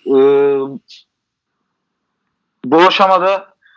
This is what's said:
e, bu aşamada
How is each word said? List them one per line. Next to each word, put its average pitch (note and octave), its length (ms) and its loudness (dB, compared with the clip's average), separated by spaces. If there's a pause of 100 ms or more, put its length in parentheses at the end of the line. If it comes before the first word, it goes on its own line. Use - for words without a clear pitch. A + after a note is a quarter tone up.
e, C#3 60 -2 (2500)
bu C3 120 0
aşamada F#3+ 760 0 (240)